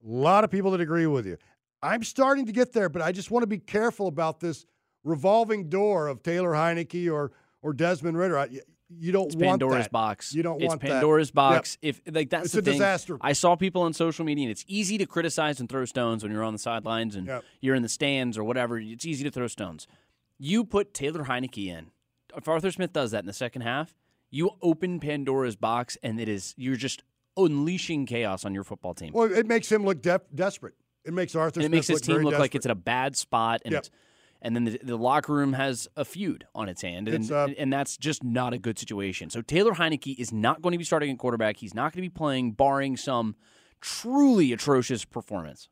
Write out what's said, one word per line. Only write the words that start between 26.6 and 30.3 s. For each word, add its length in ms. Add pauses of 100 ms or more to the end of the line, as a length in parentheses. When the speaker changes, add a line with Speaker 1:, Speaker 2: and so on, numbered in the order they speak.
Speaker 2:
just 260 (340)
unleashing 680
chaos 380
on 100
your 100
football 300
team. 200
Speaker 1:
Well, 180
it 140
makes 240
him 140
look 180
de-, 180 (140)